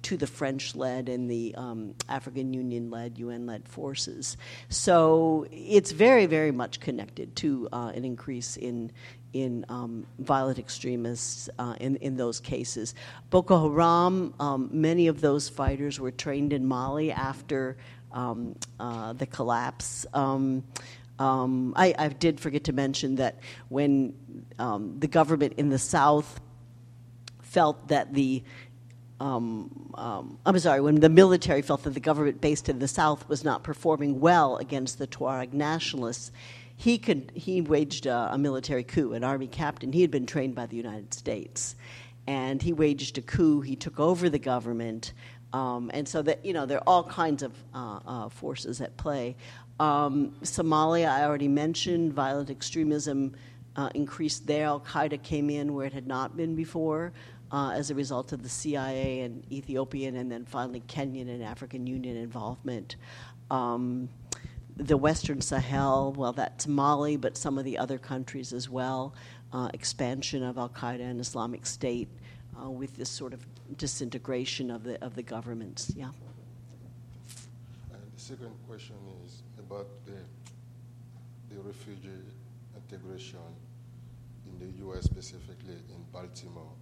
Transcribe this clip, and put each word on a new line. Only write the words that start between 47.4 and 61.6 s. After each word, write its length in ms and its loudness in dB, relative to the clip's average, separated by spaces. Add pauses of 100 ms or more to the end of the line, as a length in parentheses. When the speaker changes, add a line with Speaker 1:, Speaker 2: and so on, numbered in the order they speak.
Speaker 1:
of, 100 -8 (220)
uh, 320 -8
uh, 220 -8
forces 520 -8
at 160 -8
play. 380 -4 (440)
Um, 600 4
Somalia, 680 2
I 160 2
already 220 2
mentioned, 640 2
violent 360 -2
extremism, 840 -2 (400)
uh, 180 -2
increased 540 -4
there. 180 2
Al-Qaeda 560 -2
came 280 0
in 260 -2
where 100 -4
it 80 -6
had 140 -10
not 280 -4
been 200 -2
before, 580 -4 (380)
uh, 240 -2
as 160 -4
a 40 -4
result 360 -4
of 120 -8
the 60 -12
C 280 -4
I 140 -4
A 300 -2
and 300 -10
Ethiopian 640 -6
and 160 -6
then 140 -10
finally 420 -8
Kenyan 420 -6
and 140 -8
African 420 -10